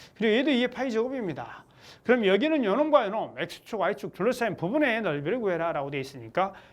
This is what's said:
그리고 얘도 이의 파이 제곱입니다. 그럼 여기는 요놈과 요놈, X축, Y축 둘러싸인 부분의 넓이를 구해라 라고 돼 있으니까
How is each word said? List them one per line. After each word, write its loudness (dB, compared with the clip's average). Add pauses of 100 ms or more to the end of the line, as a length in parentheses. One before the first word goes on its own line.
(160)
그리고 2
얘도 2
이의 2
파이 -6
제곱입니다. -6 (400)
그럼 4
여기는 4
요놈과 4
요놈, -6
X축, -8
Y축 -2
둘러싸인 -2
부분의 0
넓이를 -2
구해라 0
라고 -4
돼 -6
있으니까 -4 (200)